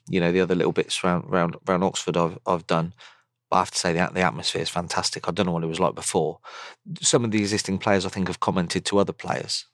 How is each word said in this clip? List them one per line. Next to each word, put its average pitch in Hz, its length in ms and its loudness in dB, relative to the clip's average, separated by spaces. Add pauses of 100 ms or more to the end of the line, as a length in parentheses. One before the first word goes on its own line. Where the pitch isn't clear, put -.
you 95 120 0
know, 85 120 4
the 92 100 4
other 90 140 2
little 85 160 2
bits - 320 -2
round, 87 260 0
round, 87 260 2 (120)
round 92 160 2
Oxford 90 340 0
I've, 85 280 2
I've 87 220 -2
done. 82 260 0 (560)
But 92 80 2
I - 20 6
have 90 120 0
to - 60 -6
say 87 160 0
that 85 200 0
the 92 80 0
atmosphere 87 400 -2
is 82 80 -6
fantastic. - 580 -4
I 90 40 0
don't 90 140 0
know 90 60 0
what 82 120 -2
it 82 40 -2
was 82 120 -4
like 87 160 2
before. 82 440 -2 (640)
Some 123 240 2
of 110 60 -2
the 107 80 2
existing 101 400 0
players, 98 260 4
I 92 40 -4
think, 92 180 -2
have 87 120 -4
commented 90 460 0
to 101 140 2
other 98 140 2
players - 600 -4